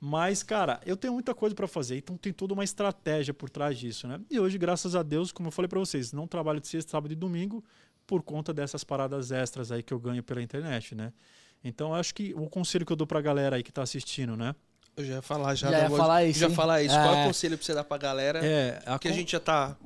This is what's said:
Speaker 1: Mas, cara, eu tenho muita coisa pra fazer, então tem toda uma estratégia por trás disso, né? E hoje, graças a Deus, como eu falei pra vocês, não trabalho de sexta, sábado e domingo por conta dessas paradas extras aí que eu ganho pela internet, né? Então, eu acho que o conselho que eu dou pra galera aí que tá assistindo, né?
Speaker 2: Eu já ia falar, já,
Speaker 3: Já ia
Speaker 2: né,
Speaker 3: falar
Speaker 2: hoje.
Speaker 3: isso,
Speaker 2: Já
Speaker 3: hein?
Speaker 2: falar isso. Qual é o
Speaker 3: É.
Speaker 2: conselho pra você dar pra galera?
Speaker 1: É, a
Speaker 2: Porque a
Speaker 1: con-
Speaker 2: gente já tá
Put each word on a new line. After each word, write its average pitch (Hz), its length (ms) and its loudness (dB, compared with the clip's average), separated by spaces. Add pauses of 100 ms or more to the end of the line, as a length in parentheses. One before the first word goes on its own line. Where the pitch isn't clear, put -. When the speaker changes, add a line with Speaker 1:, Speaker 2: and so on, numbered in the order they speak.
Speaker 1:
Mas, 165 380 0
cara, 175 420 0
eu 180 140 -2
tenho 247 160 -2
muita 240 220 -2
coisa 214 200 0
pra 196 120 -2
fazer, 127 300 -4
então 180 200 -8
tem 190 160 -4
toda 196 220 -4
uma 202 80 -2
estratégia 156 720 0
por 131 160 -12
trás 147 260 -2
disso, 117 300 -8
né? 139 120 -8 (120)
E 247 80 0
hoje, 190 180 2
graças 175 380 0
a 170 80 2
Deus, 156 280 -2
como 170 160 -6
eu 156 40 -4
falei 180 180 0
pra 190 100 -2
vocês, 135 320 -2
não 147 140 -6
trabalho 156 340 -2
de - 80 -10
sexta, 160 240 -6
sábado 151 200 -2
e 156 40 -6
domingo 185 480 -4 (440)
por 180 160 2
conta 151 280 -4
dessas 143 320 -4
paradas 135 480 -2
extras 127 400 -2
aí 117 120 -2
que - 100 -8
eu 120 60 -2
ganho 123 240 -4
pela 123 180 -6
internet, 131 540 -6
né? 110 180 -8 (500)
Então, 151 260 -6
eu 160 60 -2
acho 175 200 -2
que 202 180 -6
o 156 160 -6
conselho 175 360 -2
que - 60 -2
eu 165 40 2
dou 156 120 0
pra 156 140 2
galera 143 340 2
aí 123 80 -2
que - 80 -20
tá 139 120 -6
assistindo, 123 520 -6
né? 117 200 -4 (420)
Speaker 2:
Eu 147 80 -6
já 131 100 -6
ia 131 60 -6
falar, 139 340 0
já, 139 160 2
Speaker 3:
Já 156 120 6
ia 156 60 6
Speaker 2:
né, 147 80 2
Speaker 3:
falar 165 240 8
Speaker 2:
hoje. 170 100 6
Speaker 3:
isso, 147 80 2
Speaker 2:
Já 170 100 6
Speaker 3:
hein? 170 60 2
Speaker 2:
falar 160 280 4
isso. 139 120 4
Qual 151 120 8
é 147 40 8
o 143 100 6
Speaker 3:
É. 143 60 6
Speaker 2:
conselho 170 300 0
pra - 80 -10
você 160 80 -2
dar 147 100 0
pra 147 140 -4
galera? 139 480 0
Speaker 1:
É, 143 400 2
a 123 60 -2
Speaker 2:
Porque 139 160 0
a 165 40 2
Speaker 1:
con- - 60 2
Speaker 2:
gente 180 140 -2
já 170 80 0
tá 143 460 2